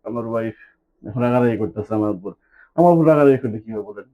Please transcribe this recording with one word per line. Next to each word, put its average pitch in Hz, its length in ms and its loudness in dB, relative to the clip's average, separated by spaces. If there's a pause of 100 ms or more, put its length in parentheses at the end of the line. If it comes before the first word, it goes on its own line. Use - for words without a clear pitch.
আমার 117 220 -8
ওয়াইফ 113 280 -6 (520)
এখন 120 140 -8
রাগারাগি 120 360 2
করতেছে 107 380 -6
আমার 107 160 -2
উপর। 92 220 -10 (420)
আমার 175 180 6
উপর 165 140 4
রাগারাগি 147 320 4
করলে 107 200 -6
কি 110 140 -14
হবে 107 100 -8
বলেন? 101 320 -16